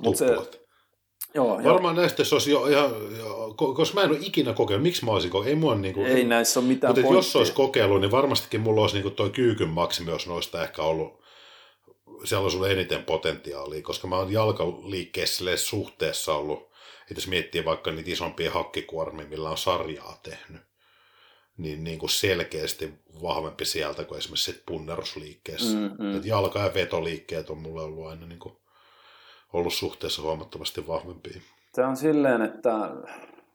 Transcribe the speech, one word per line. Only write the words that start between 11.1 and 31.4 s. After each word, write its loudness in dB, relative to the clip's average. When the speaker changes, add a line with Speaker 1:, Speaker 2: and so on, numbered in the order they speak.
Speaker 2:
siellä 0
olisi 0
ollut 0
eniten 0
potentiaalia, -4
koska -8
mä 0
oon -2
jalkaliikkeessä -2
silleen 0
suhteessa -2
ollut, -6
et -10
jos -8
miettii -2
vaikka -2
niitä -8
isompia -4
hakkikuormia, -6
millä -8
on -6
sarjaa -4
tehnyt, -18
niin, -8
niinku -6
selkeästi -2
vahvempi -6
sieltä -4
kuin -12
esimerkiksi -6
sit -18
punnerusliikkeessä. -6
Speaker 1:
Mm, -2
mm. -4
Speaker 2:
Et -6
jalka- 0
ja 0
vetoliikkeet -4
on -10
mulle -10
ollut -12
aina -14
niinku, -18
ollut 0
suhteessa -6
huomattavasti -6
vahvempia. -8